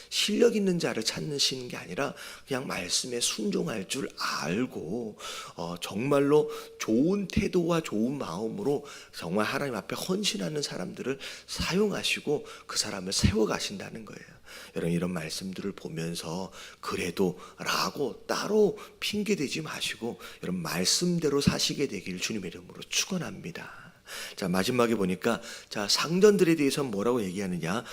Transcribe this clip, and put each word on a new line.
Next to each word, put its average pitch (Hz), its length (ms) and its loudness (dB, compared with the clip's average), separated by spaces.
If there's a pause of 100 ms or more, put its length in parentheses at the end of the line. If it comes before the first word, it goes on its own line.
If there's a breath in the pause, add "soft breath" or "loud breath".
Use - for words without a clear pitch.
실력 214 480 4
있는 190 220 2
자를 120 260 0
찾으시는 139 640 -2
게 123 80 -10
아니라 131 380 -4 (320 loud breath)
그냥 127 200 -2
말씀에 95 540 -2
순종할 170 680 0
줄 - 220 -4 (100)
알고, 104 1000 -2 (380 loud breath)
어, - 240 -4
정말로 143 720 4 (300 loud breath)
좋은 175 480 4
태도와 175 540 2
좋은 117 340 0
마음으로 110 720 -2 (280 loud breath)
정말 92 300 0
하나님 131 300 -2
앞에 104 200 -6
헌신하는 185 680 -2
사람들을 - 560 -6 (280 loud breath)
사용하시고 175 1000 0 (200 loud breath)
그 - 120 -2
사람을 98 340 -2
세워가신다는 101 920 0
거예요. - 280 -18 (400 loud breath)
여러분, 87 160 0
이런 87 220 2
말씀들을 90 600 -6
보면서 87 800 -6 (300 loud breath)
"그래도" 90 580 0 (200 loud breath)
라고 135 680 -2
따로 196 520 4 (220 loud breath)
핑계대지 190 600 0
마시고 120 580 -6 (240 loud breath)
여러분, 90 200 -2
말씀대로 143 800 2
사시게 139 460 2
되길 92 300 -6
주님의 92 320 -4
이름으로 87 380 -14
축원합니다. - 960 -6 (520 loud breath)
자, 95 120 -2
마지막에 113 480 4
보니까, 98 440 2 (300 loud breath)
자, 104 180 -2
상전들에 180 680 6
대해서 143 280 4
뭐라고 110 400 2
얘기하느냐? 92 680 -2